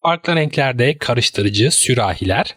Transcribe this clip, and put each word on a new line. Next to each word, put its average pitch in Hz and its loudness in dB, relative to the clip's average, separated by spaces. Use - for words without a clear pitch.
Farklı 170 -2
renklerde 143 0
karıştırıcı 110 0
sürahiler 101 0